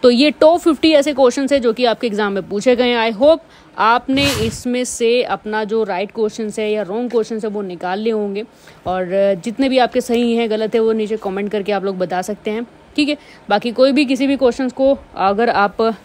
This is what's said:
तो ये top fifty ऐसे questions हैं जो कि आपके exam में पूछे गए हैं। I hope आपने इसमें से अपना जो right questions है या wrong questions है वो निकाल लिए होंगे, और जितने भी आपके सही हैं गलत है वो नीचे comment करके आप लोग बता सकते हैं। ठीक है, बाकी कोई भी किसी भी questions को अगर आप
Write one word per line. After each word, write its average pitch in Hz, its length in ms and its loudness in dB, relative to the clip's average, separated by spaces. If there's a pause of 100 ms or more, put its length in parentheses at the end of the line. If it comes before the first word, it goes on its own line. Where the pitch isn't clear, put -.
तो 247 80 8
ये 277 200 4
top 320 280 4
fifty 320 320 2
ऐसे 294 220 4
questions 269 400 2
हैं 277 80 2
जो 226 120 0
कि 247 120 -2
आपके 233 220 0
exam 208 260 -2
में 180 160 -6
पूछे 214 260 2
गए 240 140 0
हैं। 233 220 0
I 214 40 -8
hope 294 220 4 (400)
आपने 247 560 2
इसमें 247 500 -4
से 240 400 0
अपना 214 400 -4
जो 220 200 -2
right 196 280 -4
questions 214 480 -4
है 214 120 -2
या 214 100 -2
wrong 214 300 -6
questions 220 320 -2
है 220 60 -4
वो 208 120 -6
निकाल 180 380 -6
लिए 220 140 -2
होंगे, 208 300 -4 (440)
और 185 480 0 (100)
जितने 247 240 0
भी 262 80 2
आपके 247 240 2
सही 240 340 0
हैं 233 140 0
गलत 220 260 -2
है 226 60 2
वो 226 100 2
नीचे 220 260 -2
comment 202 340 -4
करके 208 200 -4
आप 196 120 -2
लोग 190 140 -4
बता 185 240 -2
सकते 214 300 -8
हैं। 233 160 -6 (280)
ठीक 294 140 0
है, 294 80 -2 (320)
बाकी 214 220 0
कोई 254 200 4
भी 277 140 4
किसी 262 220 0
भी 277 80 2
questions 247 380 0
को 269 240 2 (180)
अगर 196 340 0
आप 202 320 0 (240)